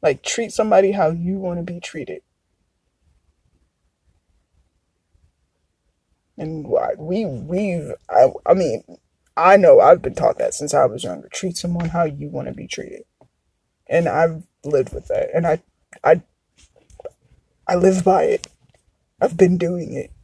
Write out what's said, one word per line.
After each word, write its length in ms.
Like, 200
treat 300
somebody 400
how 180
you 280
wanna 240
be 160
treated. 440
And 300
why, 320
we, 260
we've, 680
I, 220
I 100
mean, 280
I 200
know 240
I've 220
been 120
taught 240
that 160
since 200
I 120
was 180
younger. 240
Treat 280
someone 340
how 140
you 240
wanna 240
be 140
treated. 380
And 220
I've 340
lived 280
with 160
that. 240
And 140
I, 160
I, 200
I 80
live 260
by 220
it. 240
I've 160
been 200
doing 380
it. 160